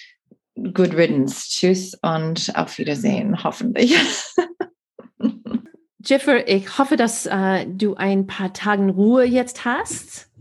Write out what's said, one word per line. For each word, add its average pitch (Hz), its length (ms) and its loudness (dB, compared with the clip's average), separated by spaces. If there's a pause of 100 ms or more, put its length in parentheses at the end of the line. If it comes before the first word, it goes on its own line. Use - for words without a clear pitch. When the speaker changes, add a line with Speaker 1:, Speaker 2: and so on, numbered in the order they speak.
(540)
Speaker 1:
good 185 420 0
riddance. 143 540 0
Tschüss 185 520 0
und 160 520 -2
auf 160 240 -4
Wiedersehen, 143 680 -2
hoffentlich. - 540 2
<laughs> - 380 -2 (1700)
Speaker 2:
Jennifer, 269 420 2
ich 196 320 0
hoffe, 277 180 2
dass, 233 300 0
äh, 190 400 0
du 190 300 -2
ein 196 300 0
paar 190 260 -6
Tagen 202 380 0
Ruhe 220 340 4
jetzt 247 400 0
hast. - 640 -6 (120)